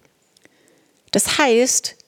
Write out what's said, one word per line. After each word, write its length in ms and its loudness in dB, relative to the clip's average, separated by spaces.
Das 280 -2
heißt, 580 0